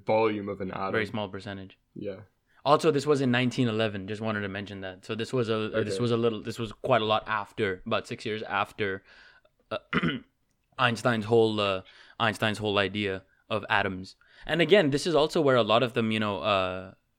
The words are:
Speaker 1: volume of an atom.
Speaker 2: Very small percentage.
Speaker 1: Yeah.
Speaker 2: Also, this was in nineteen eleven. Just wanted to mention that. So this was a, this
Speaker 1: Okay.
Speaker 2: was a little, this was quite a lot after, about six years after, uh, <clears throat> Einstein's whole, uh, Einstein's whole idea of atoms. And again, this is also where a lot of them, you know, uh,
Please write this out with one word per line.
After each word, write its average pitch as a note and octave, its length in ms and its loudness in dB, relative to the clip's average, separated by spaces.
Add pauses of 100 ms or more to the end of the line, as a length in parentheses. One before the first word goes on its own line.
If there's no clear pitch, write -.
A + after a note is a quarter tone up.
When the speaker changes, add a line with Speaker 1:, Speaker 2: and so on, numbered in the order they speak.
Speaker 1:
volume A2 440 2
of G2 120 -6
an F#2 100 -6
atom. F#2+ 200 -6
Speaker 2:
Very A2 140 0
small G#2 240 -6
percentage. G2 480 -12 (160)
Speaker 1:
Yeah. G2 280 -10 (420)
Speaker 2:
Also, D3+ 280 4
this C#3+ 160 0
was C#3+ 140 2
in B2+ 100 2
nineteen B2 360 2
eleven. G#2+ 400 -2
Just G#2 140 -8
wanted A2 200 -2
to G2+ 60 -4
mention G2 340 -8
that. F#2+ 240 -12
So A2+ 100 -6
this A2 180 -8
was A#2+ 160 0
a, A2 240 0
this G#2+ 220 0
Speaker 1:
Okay. F#2+ 60 -2
Speaker 2:
was A#2+ 100 2
a A#2 60 2
little, A2+ 240 0
this A2+ 180 -10
was A2+ 120 -8
quite B2 300 0
a G#2+ 40 0
lot G#2+ 220 2
after, G2+ 600 -4
about G#2+ 200 -2
six - 180 -10
years A2 180 -6
after, G2 600 -4 (680)
uh, A2 60 -4 (160)
<clears throat> - 60 2 (800)
Einstein's A#2 480 0
whole, A2 340 4
uh, G2 220 0 (380)
Einstein's G#2+ 400 0
whole G#2 180 0
idea G2 460 0 (260)
of G#2 200 -4
atoms. G2 460 0 (300)
And D#3+ 160 0
again, D#3+ 300 6
this C#3+ 160 -2
is E3 80 2
also D#3 260 2
where C3+ 140 4
a A#2+ 80 6
lot G#2+ 200 4
of A#2 100 -2
them, A2+ 180 0
you A2 80 0
know, G#2 200 -2
uh, F#2 520 0 (280)